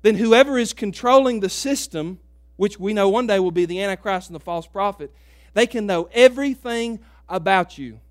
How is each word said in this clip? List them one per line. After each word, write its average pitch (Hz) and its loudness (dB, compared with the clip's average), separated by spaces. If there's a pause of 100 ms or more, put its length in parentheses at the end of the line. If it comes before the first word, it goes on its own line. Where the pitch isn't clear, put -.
then 214 4
whoever 240 4
is 233 -2
controlling 240 2
the 190 -2
system, 185 -6 (360)
which 202 -2
we 202 -4
know 196 2
one 233 0
day 202 2
will 185 0
be 175 0
the 180 -6
Antichrist 190 -6
and 175 -16
the 151 -14
false 170 -10
prophet, 196 -6 (420)
they 226 2
can 220 -6
know 175 -2
everything 233 0 (260)
about 180 -2
you 117 -14 (120)